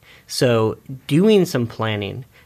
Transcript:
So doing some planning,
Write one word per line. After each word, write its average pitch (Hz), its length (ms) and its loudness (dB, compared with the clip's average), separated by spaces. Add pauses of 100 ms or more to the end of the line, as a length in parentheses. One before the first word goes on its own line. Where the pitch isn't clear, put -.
(280)
So 113 500 0 (300)
doing 190 360 4
some 127 220 -4
planning, 107 580 -6 (220)